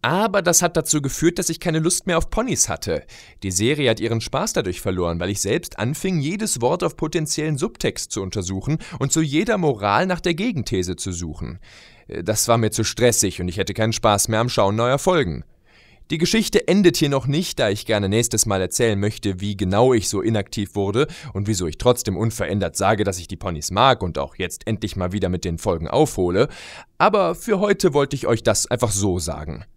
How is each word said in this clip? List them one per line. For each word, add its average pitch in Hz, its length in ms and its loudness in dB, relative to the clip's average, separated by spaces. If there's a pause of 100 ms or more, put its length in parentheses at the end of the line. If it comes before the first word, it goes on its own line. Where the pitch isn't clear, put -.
Aber 196 380 2
das 175 220 4
hat 175 140 0
dazu 156 240 0
geführt, 151 360 0
dass 170 120 -4
ich 165 100 -6
keine 160 200 0
Lust - 280 0
mehr 170 100 2
auf - 140 0
Ponys 226 380 0
hatte. 78 340 -4 (400)
Die 95 80 -2
Serie 123 400 2
hat 110 80 0
ihren 113 200 0
Spaß 165 340 -4
dadurch 90 280 -2
verloren, 87 380 -2
weil 90 100 -2
ich 104 120 -2
selbst 127 360 -2
anfing, 156 420 -2
jedes 190 400 -2
Wort 147 240 0
auf 165 140 -4
potenziellen 151 600 -2
Subtext - 540 -4
zu 98 120 -4
untersuchen 95 560 -4 (180)
und 135 140 -2
zu 160 100 2
jeder 185 380 0
Moral 120 480 2
nach 180 120 -2
der 175 140 -2
Gegenthese 120 600 -2
zu 95 160 -6
suchen. 85 480 -8 (480)
Äh, - 160 -8
das 107 240 0
war 117 100 4
mir 107 140 2
zu 113 120 -2
stressig 110 580 2
und 87 60 -2
ich 87 100 -6
hätte 98 180 -4
keinen 110 180 0
Spaß 104 340 2
mehr 110 120 0
am 120 100 0
Schauen 104 260 2
neuer 120 220 2
Folgen. 135 460 0 (640)
Die 165 80 -2
Geschichte - 500 2
endet 185 300 6
hier 151 100 4
noch 135 180 0
nicht, 151 340 -2
da 113 100 2
ich 104 160 -2
gerne 101 240 0
nächstes 113 360 2
Mal 98 140 0
erzählen 101 400 0
möchte, 101 400 -2
wie 101 160 -4
genau 104 380 4
ich 113 160 2
so 98 120 -2
inaktiv 107 540 -2
wurde 101 320 0 (240)
und 101 160 -4
wieso 92 200 -2
ich 76 100 -6
trotzdem 117 400 2
unverändert 95 580 -2
sage, 98 300 2
dass 92 140 -2
ich 82 100 -14
die 87 80 -10
Ponys 82 340 -6
mag 120 320 4
und 82 140 -4
auch 69 180 -6
jetzt - 320 -6
endlich 107 300 -4
mal 90 160 -2
wieder 95 160 0
mit 90 160 -2
den 82 120 -2
Folgen 82 300 -2
aufhole. 107 640 2 (480)
Aber 190 360 4
für 196 280 0
heute 202 320 2
wollte 143 240 2
ich - 100 -4
euch 117 160 2
das - 240 2
einfach 113 240 0
so 98 280 0
sagen. 78 440 -8 (140)